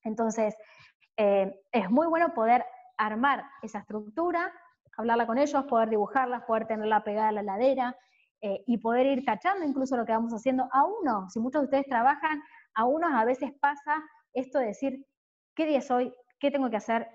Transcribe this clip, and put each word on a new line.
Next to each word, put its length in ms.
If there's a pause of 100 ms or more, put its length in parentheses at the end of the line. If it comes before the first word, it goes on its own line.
Entonces, 520 (600)
eh, 440 (100)
es 180
muy 180
bueno 260
poder 320 (320)
armar 460 (180)
esa 180
estructura, 720 (460)
hablarla 300
con 100
ellos, 280
poder 240
dibujarla, 560
poder 220
tenerla 360
pegada 260
a 20
la 100
heladera, 540 (460)
eh, 260
y 100
poder 300
ir 180
tachando 400
incluso 320
lo 80
que 60
vamos 220
haciendo 380
a 140
uno. 440
Si 100
muchos 220
de 40
ustedes 220
trabajan, 540 (320)
a 120
unos 280
a 120
veces 340
pasa 440 (320)
esto 240
de 80
decir, 380 (500)
"¿Qué 100
día 140
es 100
hoy? 240 (260)
¿Qué 120
tengo 180
que 80
hacer? 380